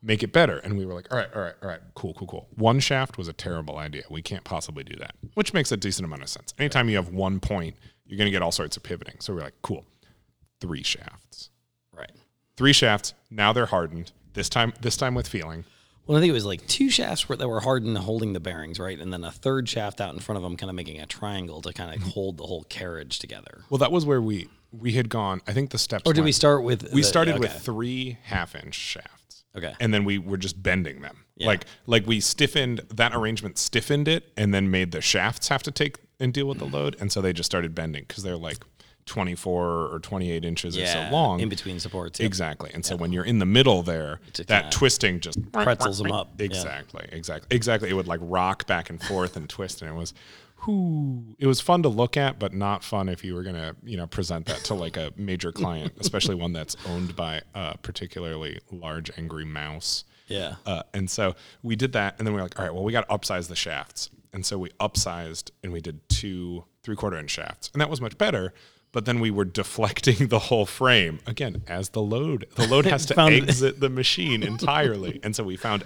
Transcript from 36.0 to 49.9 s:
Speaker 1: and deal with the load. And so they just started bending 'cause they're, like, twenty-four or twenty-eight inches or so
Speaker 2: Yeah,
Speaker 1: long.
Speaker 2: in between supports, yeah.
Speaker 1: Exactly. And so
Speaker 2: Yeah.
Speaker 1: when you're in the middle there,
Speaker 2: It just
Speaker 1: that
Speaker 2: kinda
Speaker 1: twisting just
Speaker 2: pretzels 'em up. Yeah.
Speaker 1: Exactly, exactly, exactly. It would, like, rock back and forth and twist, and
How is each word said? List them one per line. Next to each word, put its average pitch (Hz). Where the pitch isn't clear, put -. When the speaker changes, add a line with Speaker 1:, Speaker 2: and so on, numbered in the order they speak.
Speaker 1:
and 131
deal 139
with 139
the -
load. 73
And 98
so 104
they 92
just 85
started 85
bending 80
'cause -
they're, 90
like, 80
twenty-four 87
or 82
twenty-eight 87
inches 85
or 90
so 85
Speaker 2:
Yeah, 80
Speaker 1:
long. 127
Speaker 2:
in 113
between 95
supports, 85
yeah. 117
Speaker 1:
Exactly. 82
And 85
so -
Speaker 2:
Yeah. 87
Speaker 1:
when 85
you're 90
in 117
the 95
middle 107
there, 80
Speaker 2:
It -
just 82
Speaker 1:
that 104
Speaker 2:
kinda 76
Speaker 1:
twisting 101
just -
Speaker 2:
pretzels 123
'em -
up. 104
Yeah. 104
Speaker 1:
Exactly, 87
exactly, 82
exactly. 113
It 92
would, 92
like, 85
rock 92
back 85
and 85
forth 90
and 78
twist, -
and 80